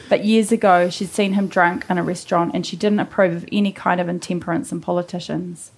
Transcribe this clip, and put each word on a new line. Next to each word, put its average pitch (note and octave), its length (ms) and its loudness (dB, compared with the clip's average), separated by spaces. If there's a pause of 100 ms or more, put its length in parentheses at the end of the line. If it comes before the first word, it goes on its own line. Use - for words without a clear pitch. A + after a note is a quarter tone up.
But G3 160 2
years A3 260 4
ago, F3+ 380 4
she'd F3 200 -6
seen G3 240 0
him G3 140 2
drunk F3 420 2
in F3+ 80 0
a E3+ 60 0
restaurant E3+ 500 -2
and F3 120 -4
she - 100 -10
didn't G#3 240 0
approve F#3+ 340 0
of F3 180 -8
any G3+ 200 0
kind - 280 0
of F3 100 -2
intemperance F3 640 -4
in E3+ 100 -6
politicians. F3 960 -6